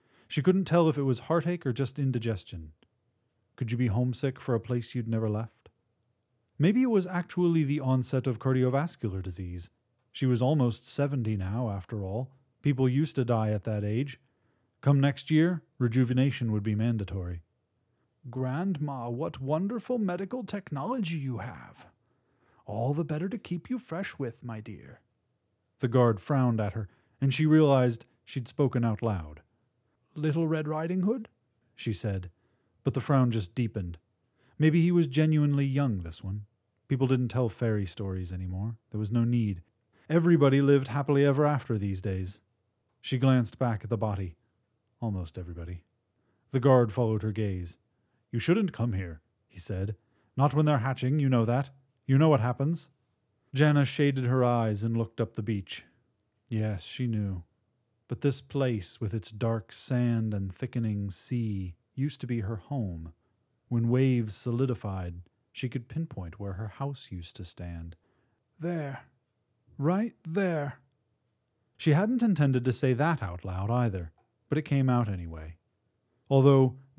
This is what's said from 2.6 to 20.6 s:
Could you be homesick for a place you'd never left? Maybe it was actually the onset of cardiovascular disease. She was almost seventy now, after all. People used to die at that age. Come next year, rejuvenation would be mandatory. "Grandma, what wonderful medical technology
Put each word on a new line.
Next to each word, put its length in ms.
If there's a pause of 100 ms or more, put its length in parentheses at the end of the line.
Could 160
you 40
be 120
homesick 500
for 160
a 60
place 340
you'd 140
never 200
left? 400 (920)
Maybe 240
it 80
was 180
actually 560
the 160
onset 480
of 100
cardiovascular 840
disease. 480 (440)
She 140
was 140
almost 460
seventy 500
now, 340
after 340
all. 260 (300)
People 280
used 280
to 80
die 260
at 140
that 180
age. 380 (600)
Come 200
next 280
year, 340 (160)
rejuvenation 720
would 100
be 140
mandatory. 680 (880)
"Grandma, 800
what 300
wonderful 580
medical 460
technology 720